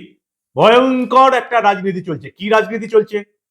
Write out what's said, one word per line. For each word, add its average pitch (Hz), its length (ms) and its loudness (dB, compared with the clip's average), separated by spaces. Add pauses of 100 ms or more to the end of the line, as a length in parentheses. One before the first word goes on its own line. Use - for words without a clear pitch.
(560)
ভয়ঙ্কর 254 800 2
একটা 240 280 -2
রাজনীতি 196 400 -2
চলছে। 147 280 -10
কি - 200 -16
রাজনীতি 220 400 -2
চলছে? 214 280 0 (340)